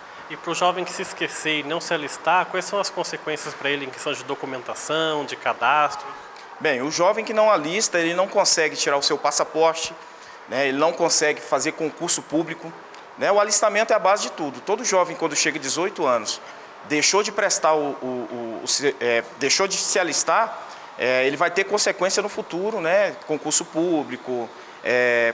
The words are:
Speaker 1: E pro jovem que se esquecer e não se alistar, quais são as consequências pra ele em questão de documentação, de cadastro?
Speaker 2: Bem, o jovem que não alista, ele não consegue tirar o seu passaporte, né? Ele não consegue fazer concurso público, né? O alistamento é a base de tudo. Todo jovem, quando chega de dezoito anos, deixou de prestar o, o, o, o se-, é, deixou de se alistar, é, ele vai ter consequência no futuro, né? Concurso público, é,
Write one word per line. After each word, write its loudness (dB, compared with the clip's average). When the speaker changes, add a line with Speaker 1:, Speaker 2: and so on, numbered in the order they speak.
Speaker 1:
E -12
pro -6
jovem 0
que -8
se -4
esquecer -2
e -4
não -4
se -4
alistar, 0
quais -4
são -2
as -2
consequências -6
pra -2
ele -2
em -10
questão -6
de -8
documentação, -4
de -8
cadastro? 2
Speaker 2:
Bem, 2
o -2
jovem 2
que -6
não 6
alista, 2
ele 2
não 2
consegue 2
tirar 2
o -4
seu 2
passaporte, 2
né? 0
Ele 0
não 4
consegue 2
fazer -2
concurso -2
público, -4
né? 2
O 4
alistamento 2
é 6
a 6
base 2
de -6
tudo. -6
Todo -2
jovem, 2
quando -2
chega 2
de -8
dezoito -2
anos, 2
deixou 2
de -2
prestar 2
o, 0
o, -8
o, -6
o -8
se-, 2
é, 2
deixou 2
de -4
se 0
alistar, 2
é, 4
ele 2
vai 2
ter 0
consequência 0
no -2
futuro, -4
né? 2
Concurso 0
público, -2
é, 4